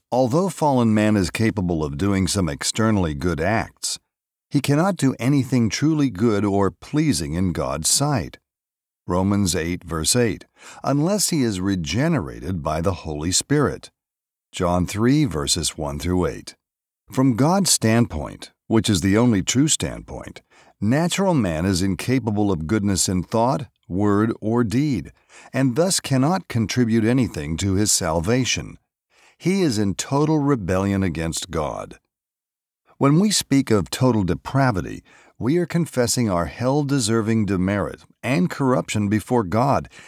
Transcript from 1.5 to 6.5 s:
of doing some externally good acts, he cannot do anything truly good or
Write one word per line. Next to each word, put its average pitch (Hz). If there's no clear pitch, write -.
of 71
doing 95
some 92
externally 98
good 80
acts, -
he 139
cannot 170
do 131
anything 123
truly 147
good 104
or 98